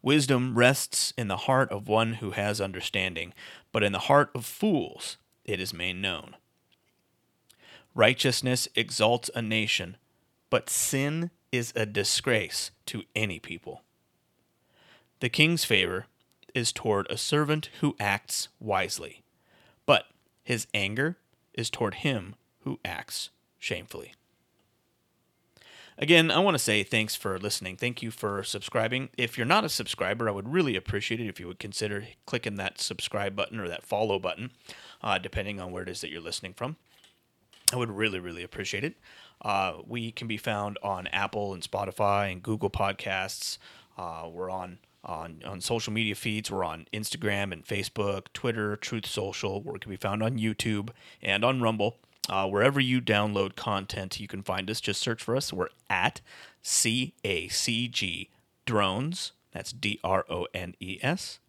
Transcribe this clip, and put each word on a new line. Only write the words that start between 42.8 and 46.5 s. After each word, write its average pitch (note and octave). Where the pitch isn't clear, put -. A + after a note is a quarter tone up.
Uh, E2
we're F2+
on, F2+
on, E2
on F#2+
social A2+
media A2
feeds. G#2+